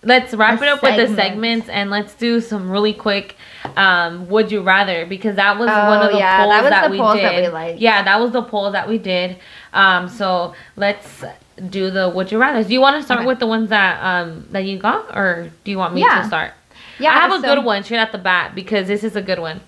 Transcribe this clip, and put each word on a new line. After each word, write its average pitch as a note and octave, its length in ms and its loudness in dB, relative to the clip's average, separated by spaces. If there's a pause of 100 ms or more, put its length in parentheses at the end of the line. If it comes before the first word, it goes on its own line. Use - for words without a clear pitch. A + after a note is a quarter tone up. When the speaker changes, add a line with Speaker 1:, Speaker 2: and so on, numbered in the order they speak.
Speaker 1:
let's B3 320 2
wrap A3 240 2
Speaker 2:
The C#4 80 0
Speaker 1:
it - 20 4
up C#4+ 140 0
with B3+ 140 4
the A#3 100 4
Speaker 2:
segments. G#3 160 -2
Speaker 1:
segments, A3 460 -4
and G3+ 220 -4
let's G#3 240 -6
do A#3 260 0
some G#3 300 -6
really G#3 240 0
quick, G3+ 420 -4 (400)
um, F3 540 2
would G#3 200 2
you G3+ 120 -2
rather, F#3 440 2
because F#3+ 300 -4
that G3+ 220 2
was A3+ 100 0
one G#3 340 4
of G#3 80 4
Speaker 2:
Oh, - 20 0
Speaker 1:
the G3+ 60 2
Speaker 2:
yeah, F#3+ 200 4
that F#3+ 100 6
Speaker 1:
polls G#3 140 4
Speaker 2:
was C#4 80 4
Speaker 1:
that G3 160 4
Speaker 2:
the G3+ 40 2
Speaker 1:
we G3 80 -4
Speaker 2:
polls G#3+ 220 2
that G3 120 2
Speaker 1:
did. F3+ 100 0
Speaker 2:
we F3 60 0
liked. E3+ 300 -8
Speaker 1:
Yeah, A3 240 4
that G3 180 4
was A#3 120 -2
the A#3+ 100 -2
poll G3+ 300 -4
that F#3+ 160 -4
we A3 100 -2
did. F3+ 380 -4 (360)
Um, F#3 360 2
so F3+ 460 -4 (220)
let's G3+ 460 -4 (460)
do F#3+ 220 -4
the F#3+ 180 -2
would F#3 240 -4
you A3 60 -2
rather. B3 260 2
Do F#3+ 80 -2
you B3+ 80 2
wanna C#4 220 4
start B3 180 -2
Speaker 2:
Okay. A#3 60 -2
Speaker 1:
with B3+ 120 0
the A#3+ 80 -2
ones A3 220 -2
that, G3 340 0
um, F3 500 -4
that G3 120 -4
you G3 140 -6
got, B3 360 -4
or E3+ 360 -2 (140)
do G3+ 60 -10
you G3 60 -4
want F3+ 180 -4
me - 60 -2
Speaker 2:
Yeah. - 220 2
Speaker 1:
to G#3+ 40 -6
start? - 260 -4 (460)
Speaker 2:
Yeah, C#4+ 120 2
Speaker 1:
I B3 100 4
have F4+ 120 2
a F#4+ 80 0
Speaker 2:
so C4+ 140 2
Speaker 1:
good A#3+ 100 0
one G#3 180 -2
straight A3+ 160 -6
off A3 140 -2
the G#3 60 -10
bat, F3+ 360 -2
because G3 340 -4
this G#3 160 -4
is G#3+ 120 -6
a G3+ 60 -4
good F#3 160 -4
one. E3 300 -8